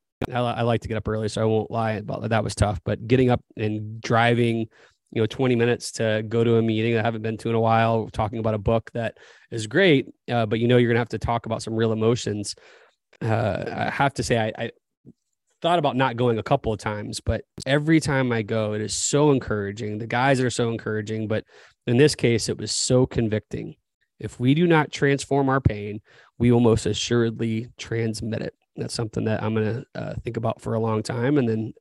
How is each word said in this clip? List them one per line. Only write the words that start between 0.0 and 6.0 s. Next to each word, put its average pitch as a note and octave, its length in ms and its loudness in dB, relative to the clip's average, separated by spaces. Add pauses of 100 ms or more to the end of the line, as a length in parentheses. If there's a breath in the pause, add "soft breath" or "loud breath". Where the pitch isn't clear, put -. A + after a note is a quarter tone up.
I, B2 120 -2
li-, A#2+ 140 -2
I A#2+ 80 -2
like A#2 180 2
to - 60 -10
get A2 100 -4
up G#2+ 100 -6
early, A2 200 -4
so G#2+ 140 -4
I A2 40 2
won't A2 240 0
lie A2+ 240 -2
about G#2+ 280 -8
that. A2+ 80 -6
That A2+ 140 2
was G#2+ 120 -6
tough, G2+ 280 0
but G#2+ 240 -4
getting B2+ 220 4
up A#2+ 140 0 (120)
and G#2+ 460 -6
driving, A#2 680 2 (440 soft breath)
you A2+ 100 -2
know, A2 60 2
twenty B2+ 280 0
minutes A#2 380 0
to A2 340 -2